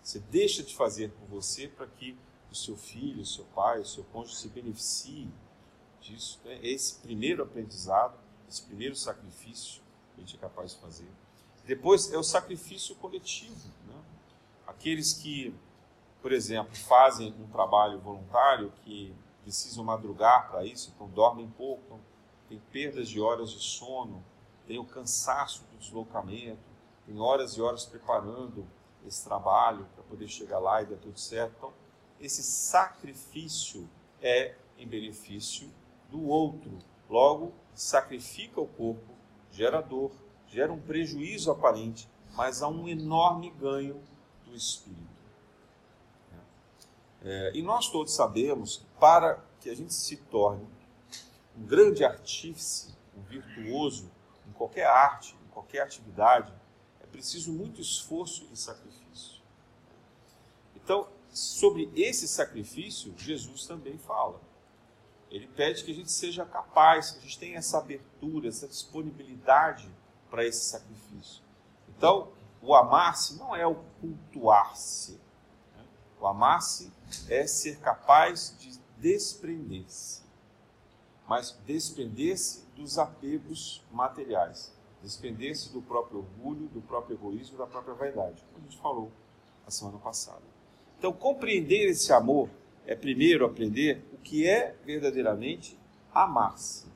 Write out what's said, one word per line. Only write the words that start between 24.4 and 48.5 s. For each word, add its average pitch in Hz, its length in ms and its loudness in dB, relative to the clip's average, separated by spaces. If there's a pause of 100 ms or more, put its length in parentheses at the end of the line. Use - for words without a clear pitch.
tem 117 140 -10
o 120 60 -12
cansaço - 840 -4
do - 60 -20
deslocamento, 110 840 -10 (440)
tem 104 140 -12
horas 127 320 2
e 113 100 -6
horas 117 240 -2
preparando 110 800 -6 (400)
esse - 180 -12
trabalho 104 680 2
pra - 120 -20
poder 104 220 -14
chegar 101 300 -8
lá 98 240 2
e 101 60 -8
dar 101 100 -12
tudo 98 220 -18
certo. 113 360 -8
Então, 135 180 -16 (460)
esse 143 220 -8
sacrifício 156 1500 -2 (320)
é 127 360 2 (220)
em 123 100 -18
benefício 107 840 -10 (400)
do 156 160 -8
outro. 147 520 -2 (320)
Logo, 147 440 6 (200)
sacrifica - 880 -2
o 147 60 -4
corpo, 113 460 -8 (380)
gera 127 300 0
dor, 135 300 -6 (360)
gera 143 240 -2
um 160 80 -10
prejuízo 160 680 -4
aparente, 113 580 0 (280)
mas 127 260 -4
há 147 60 -2
um 165 200 -6
enorme 170 640 2
ganho 139 480 -6 (460)
do 120 100 -20
espírito. 87 520 -10 (2250)
É, 95 340 -4
e 160 80 -4
nós 226 260 0
todos 156 240 -2
sabemos 117 640 0